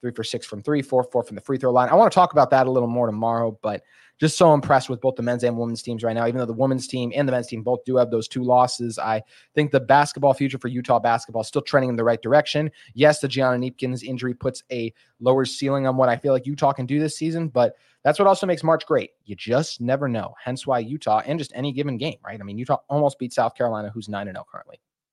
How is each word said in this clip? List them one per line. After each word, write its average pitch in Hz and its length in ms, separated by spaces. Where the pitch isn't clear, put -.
three 123 120
for - 120
six - 220
from 104 160
three, 147 180
four 131 240
four 123 180
from 113 120
the 98 80
free 135 160
throw 131 140
line. 123 160
I 151 60
wanna 202 160
talk 180 220
about 147 180
that 131 160
a 131 40
little 123 180
more 120 180
tomorrow, 113 560
but 104 200
just 151 180
so 165 160
impressed 139 340
with 123 120
both 131 160
the 120 60
men's 120 200
and 117 160
women's 117 240
teams 117 220
right 117 80
now, 117 160
even 120 100
though 123 80
the 117 60
women's 131 340
team 123 260
and 143 140
the 131 60
men's 120 160
team 113 140
both 120 220
do 127 120
have 120 140
those 113 180
two 127 160
losses. 123 520
I 110 260
think 151 160
the 135 80
basketball 139 520
future 131 260
for 123 100
Utah 120 320
basketball 113 420
is - 60
still 139 140
trending 131 280
in 120 60
the 113 80
right 113 180
direction. 147 480
Yes, 147 240
the - 80
Gianna 127 320
Neepkins 127 460
injury 127 280
puts 123 380
a 117 240
lower 131 260
ceiling 135 440
on 131 80
what 131 120
I 120 80
feel 139 160
like 127 140
Utah 143 260
can 127 140
do 143 140
this 156 160
season, 160 320
but 120 260
that's 151 160
what 196 80
also 196 180
makes 175 160
March 160 240
great. 123 240
You 104 100
just 123 460
never 135 280
know. 113 260
Hence 127 240
why 127 100
Utah, 113 480
and 151 120
just 143 160
any 135 180
given 135 240
game, 135 280
right? 104 160
I 98 40
mean, 101 140
Utah 127 200
almost 143 300
beat 123 140
South 117 240
Carolina, 107 360
who's 107 160
nine 101 200
and 92 100
oh - 100
currently. - 320